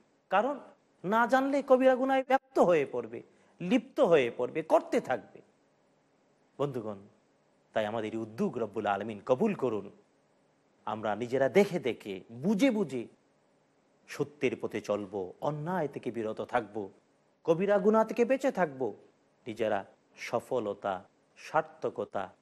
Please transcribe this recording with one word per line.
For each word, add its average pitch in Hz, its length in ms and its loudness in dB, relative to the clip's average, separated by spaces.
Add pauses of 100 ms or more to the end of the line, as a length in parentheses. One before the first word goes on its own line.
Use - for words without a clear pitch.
(300)
কারণ 240 300 2 (440)
না 220 220 2
জানলে 269 400 2
কবিরা 262 300 6
গুনায় 262 320 0
ব্যপ্ত 262 300 0
হয়ে 170 340 6
পড়বে, 117 300 -6 (380)
লিপ্ত 208 400 0
হয়ে 160 360 6
পড়বে, 135 260 -4
করতে 311 380 0
থাকবে। - 400 -6 (1200)
বন্ধুগণ, 120 380 -4 (760)
তাই 110 140 0
আমাদের 110 260 -4
এই 113 60 -4
উদ্যোগ 117 400 -4
রব্বুল 104 280 -4
আলামিন 104 400 -2
কবুল 175 280 2
করুন। 107 360 -4 (960)
আমরা 107 320 -4
নিজেরা 127 320 -2
দেখে 180 300 2
দেখে, 107 420 -6 (120)
বুঝে 196 380 2
বুঝে 135 360 -4 (1000)
সত্যের - 520 -4
পথে 113 200 -6
চলব, 101 600 -4
অন্যায় 151 480 -4
থেকে 135 220 -10
বিরত 107 300 -6
থাকব, 107 480 -4 (560)
কবিরা 190 340 2
গুনাহ 214 260 4
থেকে 220 200 0
বেঁচে 262 280 0
থাকব। 131 420 -2 (520)
নিজেরা 107 380 -2 (320)
সফলতা, 101 880 -4 (320)
সার্থকতা, 110 1040 -4